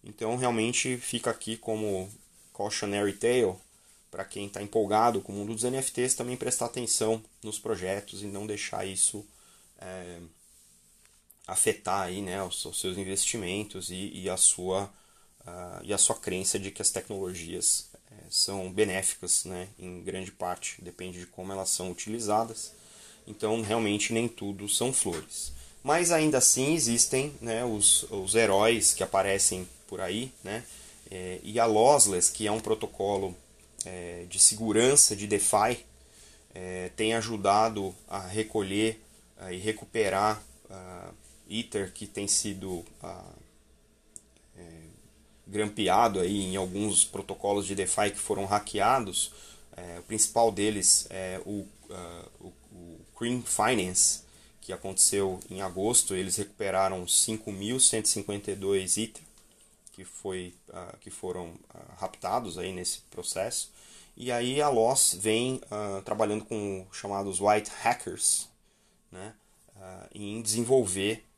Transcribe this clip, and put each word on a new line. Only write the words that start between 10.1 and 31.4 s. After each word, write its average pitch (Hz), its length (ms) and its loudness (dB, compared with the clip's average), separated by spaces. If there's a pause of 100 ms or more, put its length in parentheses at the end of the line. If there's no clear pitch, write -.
afetar 95 560 0
aí, 92 200 -4
né, 95 200 -4
os, - 220 -6
os - 160 -6
seus 92 160 -4
investimentos 98 920 -4
e, 92 240 -6
e 92 160 -4
a 92 60 -2
sua, 92 560 2 (540)
ah, 90 380 -14
e 101 80 -4
a 95 60 0
sua - 180 4
crença 92 420 -2
de 98 120 -6
que - 100 -16
as 98 100 2
tecnologias, 90 1000 -4 (200)
é, - 40 -20 (160)
são 92 420 -2
benéficas, 95 720 0
né, 92 240 -8 (100)
em 90 240 -12
grande 95 300 -8
parte, - 500 -8
depende 90 380 -12
de 90 60 -14
como 95 260 -12
elas 95 180 -4
são 90 200 -2
utilizadas. 107 840 -2 (540)
Então, 110 340 -2
realmente, 107 520 2
nem 117 140 2
tudo 101 440 -6
são 123 200 2
flores. - 600 -2 (300)
Mas, 170 280 2
ainda 156 280 6
assim, 131 360 6
existem, 131 680 2
né, 117 200 -2
os, 107 420 4
os 98 300 -4
heróis 107 600 6
que - 80 -2
aparecem 95 680 2 (180)
por 95 140 -8
aí, 110 320 -4 (100)
né? 113 220 -8 (460)
É, 92 320 -8